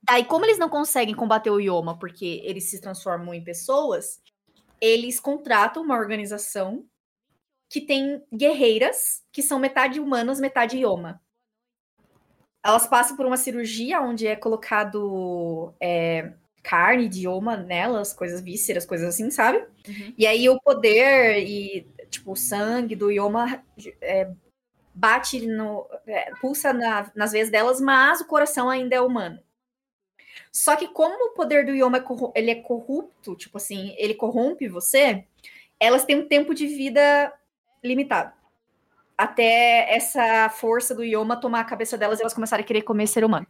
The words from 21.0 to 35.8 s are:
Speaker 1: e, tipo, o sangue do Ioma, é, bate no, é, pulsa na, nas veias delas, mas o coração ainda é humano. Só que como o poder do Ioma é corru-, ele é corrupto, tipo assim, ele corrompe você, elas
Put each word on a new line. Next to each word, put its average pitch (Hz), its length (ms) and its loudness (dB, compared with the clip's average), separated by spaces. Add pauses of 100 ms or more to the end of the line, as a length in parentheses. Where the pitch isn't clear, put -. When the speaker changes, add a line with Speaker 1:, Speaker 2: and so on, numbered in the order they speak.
Speaker 1:
e, 196 480 -6 (220)
tipo, - 240 -12
o - 20 -8
sangue 220 600 -4
do 202 160 0
Ioma, 226 520 0 (360)
é, 190 300 -2 (640)
bate 226 540 2
no, 220 400 -6 (180)
é, 214 340 -6
pulsa 277 320 -2
na, 226 440 -2
nas 208 160 -2
veias 214 180 2
delas, 240 320 2
mas 277 400 4
o - 60 -10
coração 294 420 2
ainda 254 260 -2
é 247 60 2
humano. 220 380 -2 (1120)
Só 302 240 2
que 311 120 -4
como 403 440 0
o - 20 -20
poder 285 320 2
do 277 80 -2
Ioma 254 240 4
é 254 40 0
corru-, 247 340 -6
ele 226 160 2
é 233 100 0
corrupto, 233 720 -8
tipo - 220 -18
assim, 196 400 -10
ele 214 160 0
corrompe 240 540 -2
você, 202 580 2 (540)
elas 240 260 4